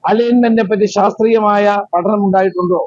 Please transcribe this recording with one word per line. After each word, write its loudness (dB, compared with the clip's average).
അലൈൻമെന്റിനെ 2
പറ്റി 0
ശാസ്ത്രീയമായ 0
പഠനം 0
ഉണ്ടായിട്ടുണ്ടോ? 0